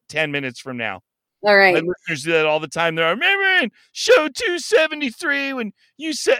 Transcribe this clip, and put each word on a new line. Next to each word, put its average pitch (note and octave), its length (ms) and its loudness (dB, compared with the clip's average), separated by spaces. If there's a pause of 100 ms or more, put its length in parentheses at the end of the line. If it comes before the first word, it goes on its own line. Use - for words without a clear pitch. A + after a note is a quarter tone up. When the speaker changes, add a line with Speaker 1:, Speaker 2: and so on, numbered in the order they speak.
Speaker 1:
ten D3+ 240 -4
minutes C#3 280 -6
from B2+ 180 -12
now. G#2 240 -8 (420)
Speaker 2:
All G#3 120 4
right. F#3+ 180 6
Speaker 1:
My E3 60 2
listeners E3 440 -6
do E3 100 -4
that D#3 120 2
all D#3 140 0
the D#3 80 -8
time. E3 280 -2
They're, E3 140 0
"Remember F#4 540 0
in A3+ 80 -4 (220)
show F#4+ 340 4
two F4 320 -4
seventy-three D4 960 -2
when A3 180 -6 (260)
you D#4 160 -8
said," - 260 0